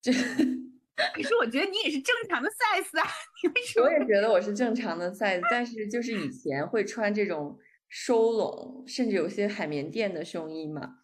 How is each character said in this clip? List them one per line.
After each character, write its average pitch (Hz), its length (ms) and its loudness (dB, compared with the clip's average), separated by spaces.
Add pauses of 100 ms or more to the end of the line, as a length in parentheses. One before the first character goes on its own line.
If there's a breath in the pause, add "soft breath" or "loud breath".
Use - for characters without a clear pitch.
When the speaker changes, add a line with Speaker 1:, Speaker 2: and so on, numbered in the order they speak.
Speaker 1:
这 254 100 0
<laughs> - 1040 -2
Speaker 2:
可 - 80 -4
是 - 140 2
我 349 100 4
觉 233 120 0
得 370 120 2
你 381 140 -4
也 311 40 0
是 294 120 -2
正 494 120 2 (160)
常 269 140 0
的 415 60 0
size 381 520 0
啊， 403 60 2 (160)
<laughs> - 180 -16
你 339 80 2
为 480 160 0
什 - 140 0
么？ 466 80 8
Speaker 1:
我 339 40 6
也 294 140 2
觉 208 160 6
得 220 80 4
我 196 100 8
是 208 140 -2
正 233 220 2
常 175 240 -2
的 180 140 -2
size， 190 360 0
但 240 160 2
是 220 220 -6
就 240 140 -2
是 247 100 -4
以 170 180 -2
前 143 380 -4
会 214 160 0
穿 208 280 -2
这 208 140 0
种 151 320 -6 (300 soft breath)
收 226 460 2
拢， - 520 -4
甚 247 240 -2
至 202 60 2
有 170 120 2
些 202 200 0
海 202 180 -4
绵 147 240 -4
垫 208 240 -2
的 160 100 -6
胸 160 280 -8
衣 156 160 -8
嘛 151 360 -10